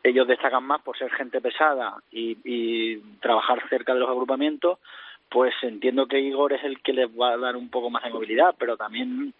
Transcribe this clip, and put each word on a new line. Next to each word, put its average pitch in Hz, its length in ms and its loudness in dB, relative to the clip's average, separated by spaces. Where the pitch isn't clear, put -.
ellos 127 240 6
destacan 127 380 2
más 143 180 0
por - 160 -10
ser 127 140 -6
gente 127 280 -4
pesada 123 560 0
y, 113 340 -6
y 117 520 -2
trabajar 117 480 2
cerca 127 260 0
de 127 60 2
los 123 80 2
agrupamientos, 135 720 0
pues 123 340 4
entiendo 127 440 0
que 139 120 0
Igor 139 340 2
es 135 120 -2
el 135 160 -6
que 135 120 -2
les 127 160 2
va 120 240 0
a 117 40 0
dar 123 200 -2
un 123 140 -12
poco 120 200 -4
más 117 120 -4
de 120 80 -6
movilidad, 113 480 2
pero 117 180 -2
también 127 640 -6